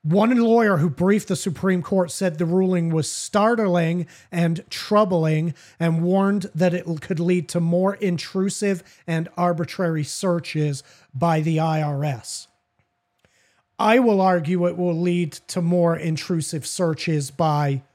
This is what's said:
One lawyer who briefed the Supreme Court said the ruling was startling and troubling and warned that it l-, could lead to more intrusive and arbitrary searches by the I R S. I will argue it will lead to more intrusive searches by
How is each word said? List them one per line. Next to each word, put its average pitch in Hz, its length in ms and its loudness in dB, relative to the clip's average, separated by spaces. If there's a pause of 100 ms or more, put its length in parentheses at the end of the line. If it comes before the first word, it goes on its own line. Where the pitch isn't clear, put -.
One 208 300 4
lawyer 226 400 4
who 165 140 2
briefed 196 400 0
the 185 80 0
Supreme 185 440 -2
Court 185 300 0
said 180 260 -2
the 170 80 -2
ruling 180 440 2
was 160 200 0
startling 180 960 0 (280)
and 170 360 0
troubling 165 840 0 (260)
and 165 240 2
warned 196 500 0
that 175 200 2
it 175 120 -6
l-, 170 120 -4
could 160 240 -6
lead 175 260 0
to 175 140 -2
more 180 340 2
intrusive 190 880 -2 (240)
and 165 300 -4
arbitrary 170 680 -2
searches 151 800 -4 (300)
by 160 260 0
the 156 220 0
I 160 200 0
R 147 220 -4
S. - 460 -8 (1300)
I 226 200 4
will 226 200 4
argue 180 480 2
it 170 80 -2
will 175 240 -2
lead 175 320 0 (160)
to - 140 -4
more 170 340 2
intrusive 160 720 -4
searches 156 640 -2
by 147 500 0 (140)